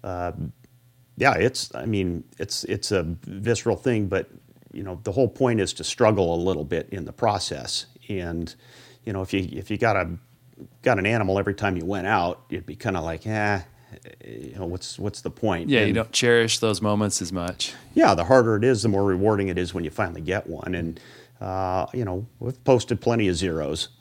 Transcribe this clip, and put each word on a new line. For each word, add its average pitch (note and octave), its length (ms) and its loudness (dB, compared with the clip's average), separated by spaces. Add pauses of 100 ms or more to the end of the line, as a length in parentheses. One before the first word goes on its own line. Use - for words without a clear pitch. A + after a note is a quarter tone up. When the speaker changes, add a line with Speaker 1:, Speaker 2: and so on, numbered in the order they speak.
Speaker 1:
uh, F2 280 -6 (840)
yeah, C3 180 4
it's, - 380 0
I B1+ 120 -10
mean, F#2+ 400 -2 (140)
it's, - 260 -6
it's - 260 -4
a F#2 120 2 (180)
visceral G#2+ 560 -2
thing, A2 300 0
but, F#2 220 -2 (440)
you - 100 -10
know, F#2 220 -10
the G2+ 80 -2
whole B2+ 160 4
point A2+ 320 2
is F2+ 120 0
to D#2+ 120 -12
struggle G2 500 4
a - 0 -
little E2+ 300 0
bit D#2+ 260 -4
in F#2 140 -8
the - 80 -12
process. F#2+ 720 -2 (240)
And, E2+ 440 -4 (520)
you G#2+ 80 -6
know, F#2+ 80 -4
if F#2+ 120 -6
you, F#2+ 200 0
if - 180 -8
you G#2+ 60 -4
got A2+ 180 2
a, F2 140 0 (720)
got A#2 180 2
an F#2+ 60 0
animal G2+ 340 2
every G2 140 0
time G2 240 -2
you D#2+ 80 -4
went F#2+ 220 -4
out, F2+ 420 0
it'd D#2+ 160 -8
be D#2 100 -12
kinda G2 240 -4
like, D#2+ 260 -6
"Eh, G#2 360 0 (640)
you A1+ 300 -14
know, F#2 100 -8
what's, F2+ 340 -8
what's G2+ 220 -6
the - 80 -6
point?" F2+ 400 -2
Speaker 2:
Yeah, B2 120 6
you G#2+ 40 4
Speaker 1:
And G#2+ 100 2
Speaker 2:
don't A2 160 -2
cherish A#2 480 4
those G#2+ 220 2
moments G#2 400 0
as F2 100 -6
much. F2+ 420 -6 (200)
Speaker 1:
Yeah, D4 200 6
the E2+ 120 2
harder A2+ 320 6
it A2 80 2
is, A#2+ 180 4
the A2+ 60 4
more G2 160 4
rewarding G2 420 2
it F2 100 -2
is F2+ 160 -2
when E2+ 120 -4
you D2 60 -6
finally E2+ 300 -4
get F2+ 280 -4
one. E2+ 260 -6
And, E2 240 -6 (400)
uh, F#2+ 540 -2
you B2+ 100 -4
know, F#2+ 220 -4 (140)
we've A#2 260 -8
posted B2 340 4
plenty A2+ 300 2
of F2 80 2
zeros D#2+ 500 -2 (140)